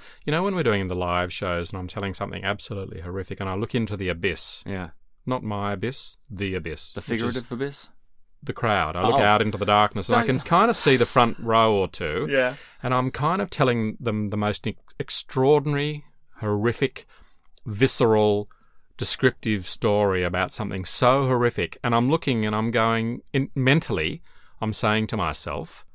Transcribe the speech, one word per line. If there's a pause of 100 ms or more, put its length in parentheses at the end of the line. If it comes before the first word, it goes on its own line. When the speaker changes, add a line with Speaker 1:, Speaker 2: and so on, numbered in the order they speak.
(240)
Speaker 1:
You
know,
when
we're
doing
the
live
shows
and
I'm
telling
something
absolutely
horrific
and
I
look
into
the
abyss.
Speaker 2:
Yeah. (360)
Speaker 1:
Not
my
abyss, (140)
the
abyss,
Speaker 2:
The
Speaker 1:
which
is
Speaker 2:
figurative
abyss? (520)
Speaker 1:
the
crowd.
I
look
Speaker 2:
Oh.
Speaker 1:
out
into
the
darkness
and
I
Speaker 2:
Don't
Speaker 1:
can
kinda
see
the
front
row
or
two.
Speaker 2:
<laughs>
Yeah. (280)
Speaker 1:
And
I'm
kind
of
telling
them
the
most
e-, (200)
extraordinary, (300)
horrific, (600)
visceral, (480)
descriptive
story
about
something
so
horrific.
And
I'm
looking
and
I'm
going, (140)
in,
mentally, (360)
I'm
saying
to
myself, (100)